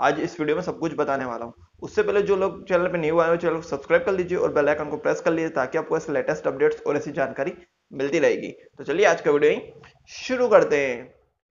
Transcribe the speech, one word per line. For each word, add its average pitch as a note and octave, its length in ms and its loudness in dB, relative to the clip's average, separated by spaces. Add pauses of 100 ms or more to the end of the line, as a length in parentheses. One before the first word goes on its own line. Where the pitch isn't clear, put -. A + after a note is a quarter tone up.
आज D3+ 200 2
इस - 200 -6
वीडियो D3+ 160 0
में F3 60 -4
सब E3 160 -6
कुछ D#3 160 -4
बताने C3+ 300 -2
वाला A#2 200 -8
हूँ। A#2 100 -14 (280)
उससे D3 200 -2
पहले G3+ 200 2
जो G3 140 2
लोग F#3+ 320 -4
चैनल F3 180 2
पे F3 120 -2
न्यू D#3+ 200 0
आए E3 120 4
हो, E3+ 60 2
चैनल E3+ 180 0
को D#3+ 80 -6
सब्सक्राइब D#3+ 420 0
कर G3+ 80 0
लीजिए F3+ 260 -2
और D#3 140 0
बेल C#3+ 160 2
आइकन D3+ 220 0
को D3+ 60 -6
प्रेस D3+ 240 -2
कर E3+ 120 0
लीजिए D#3+ 180 0
ताकि C#3 280 -2
आपको D#3 180 -2
ऐसे D#3+ 160 -4
लेटेस्ट D3 340 -2
अपडेट्स D3 400 0
और C#3+ 100 0
ऐसी D3 160 -6
जानकारी C#3 400 -4 (400)
मिलती C#3 260 -2
रहेगी। A#2 300 2 (300)
तो C#3 60 -12
चलिए E3+ 220 2
आज E3 140 2
का D#3 100 0
वीडियो D3 220 4
यहीं A3+ 80 -2 (480)
शुरू B3 400 -2
करते D3+ 380 6
हैं। B2 340 -8 (300)